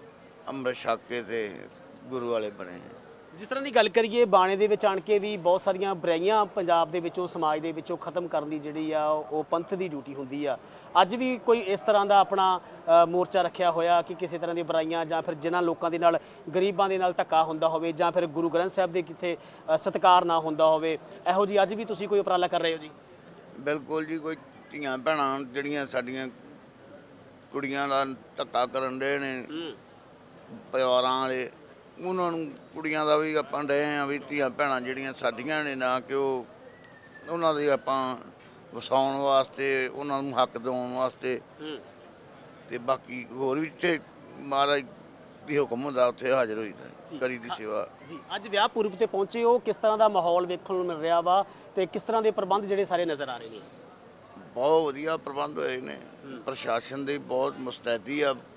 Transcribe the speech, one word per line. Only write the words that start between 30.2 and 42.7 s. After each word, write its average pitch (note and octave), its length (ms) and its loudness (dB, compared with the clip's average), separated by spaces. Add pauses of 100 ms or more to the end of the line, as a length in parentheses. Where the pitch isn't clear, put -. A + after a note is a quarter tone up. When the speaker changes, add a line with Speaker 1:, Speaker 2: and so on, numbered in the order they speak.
Speaker 1:
ਪਰਿਵਾਰਾਂ B2+ 500 2
ਵਾਲੇ, C3 280 -4 (560)
ਉਹਨਾਂ F3+ 260 0
ਨੂੰ, E3 200 -6 (220)
ਕੁੜੀਆਂ D#3 320 -2
ਦਾ D3+ 120 6
ਵੀ D#3 180 0
ਆਪਾਂ D3 280 0
ਡਏ D3 320 0
ਆ C#3+ 100 0
ਵੀ C#3+ 140 -4
ਧੀਆਂ C3+ 300 -2
ਭੈਣਾਂ C3+ 320 0
ਜਿਹੜੀਆਂ C3 320 -6
ਸਾਡੀਆਂ B2+ 500 -2
ਨੇ, C#3 120 -4
ਨਾ B2+ 240 0
ਕਿ C3 140 -8
ਉਹ, C3+ 320 0 (840)
ਉਹਨਾਂ E3 240 2
ਦੇ D3 180 2
ਆਪਾਂ C3 460 0 (560)
ਵਸਾਉਣ C3+ 440 2
ਵਾਸਤੇ, C3+ 680 2
ਉਹਨਾਂ C#3 360 -4
ਨੂੰ C3 200 0
ਹੱਕ B2 140 -2
ਦਿਵਾਉਣ B2 360 -4
ਵਾਸਤੇ। B2+ 480 -4 (200)
Speaker 2:
ਹੂੰ। D3+ 160 -12 (920)
Speaker 1:
ਤੇ A#2+ 80 -8